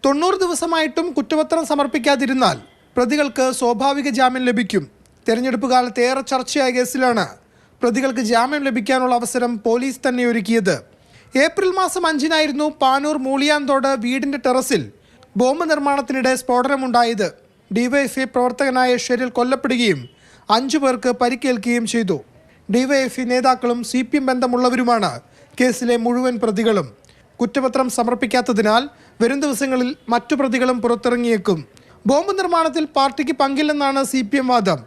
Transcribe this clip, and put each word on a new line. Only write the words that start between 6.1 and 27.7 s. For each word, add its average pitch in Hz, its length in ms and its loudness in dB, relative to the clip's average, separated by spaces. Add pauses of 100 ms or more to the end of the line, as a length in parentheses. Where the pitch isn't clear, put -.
ചർച്ചയായ 262 460 0
കേസിലാണ് 247 500 0 (540)
പ്രതികൾക്ക് 247 500 0
ജാമ്യം 262 380 2
ലഭിക്കാനുള്ള 254 500 0
അവസരം 240 460 -4
പോലീസ് 247 420 -2
തന്നെ 247 240 0
ഒരുക്കിയത്. 214 440 0 (680)
ഏപ്രിൽ 370 360 0
മാസം 359 280 0
അഞ്ചിനായിരുന്നു 302 640 0 (120)
പാനൂർ 277 360 2 (100)
മൂളിയാന്തോട് 277 640 0 (140)
വീടിന്റെ 269 400 -2
ടെറസിൽ 254 380 0 (540)
ബോംബ് 302 320 0
നിർമ്മാണത്തിനിടെ 277 640 0
സ്ഫോടനമുണ്ടായത്. 247 960 0 (480)
ഡി 247 100 0
വൈ 277 220 0
എഫ് - 100 -6
ഐ 262 40 -2
പ്രവർത്തകനായ 254 720 0
ഷെരിൽ 247 320 -2
കൊല്ലപ്പെടുകയും 240 720 0 (540)
അഞ്ചു 269 260 0
പേർക്ക് 254 380 0
പരിക്കേൽക്കുകയും 240 720 0
ചെയ്തു. 196 240 0 (580)
ഡി 247 160 4
വൈ 285 160 2
എഫ് - 160 -6
ഐ - 80 -4
നേതാക്കളും 247 500 2 (120)
സി 254 80 0 (100)
പി 302 80 0
എം 277 80 0
ബന്ധമുള്ളവരുമാണ് 247 840 0 (480)
കേസിലെ 247 440 2
മുഴുവൻ 247 400 0
പ്രതികളും. 214 440 0 (520)
കുറ്റപത്രം 262 560 0